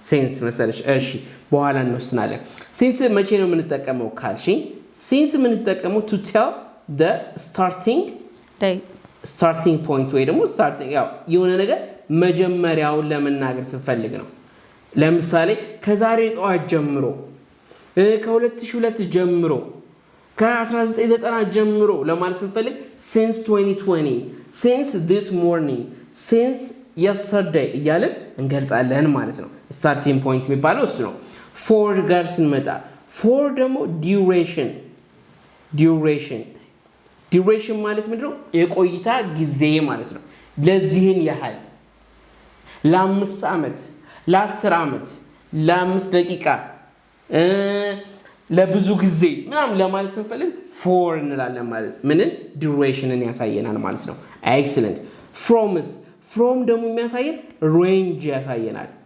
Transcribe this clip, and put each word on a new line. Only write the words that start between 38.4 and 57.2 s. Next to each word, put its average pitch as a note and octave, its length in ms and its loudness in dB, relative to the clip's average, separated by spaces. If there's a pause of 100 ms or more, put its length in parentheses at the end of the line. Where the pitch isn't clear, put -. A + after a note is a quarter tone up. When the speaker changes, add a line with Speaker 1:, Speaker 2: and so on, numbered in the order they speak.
Speaker 1:
የቆይታ F3 540 2 (240)
ጊዜ D3+ 300 0 (200)
ማለት A#2+ 300 -2
ነው። - 100 -14 (360)
ለዚህን F#3 640 4
ያህል C3 340 -2 (1300)
ለአምስት F#3+ 600 2
ዓመት፣ D#3+ 340 -4 (480)
ለአስር F#3+ 460 2
ዓመት፣ D3+ 340 -2 (460)
ለአምስት F3+ 580 2
ደቂቃ፣ F3 340 0 (840)
እ፣ D#3 140 2 (1080)
ለብዙ F#3 380 4 (100)
ጊዜ E3+ 240 2 (200)
ምናምን C4 360 -2
ለማለት F#3+ 340 0
ስንፈልግ A#3 380 -6 (240)
ፎር F3+ 420 2
እንላለን C3 520 -6
ማለት A2 260 -6 (100)
ምንን? D3 260 4 (260)
ዲዩሬሽንን C3+ 640 0
ያሳየናል A2+ 560 -4
ማለት G2 280 -6
ነው። - 100 -10 (340)
ኤክሰለንት። C3 480 2 (380)
ፍሮምስ፣ G3+ 540 0 (380)
ፍሮም B3 360 2
ደግሞ A#3 220 0
የሚያሳየን A#3+ 520 -4 (340)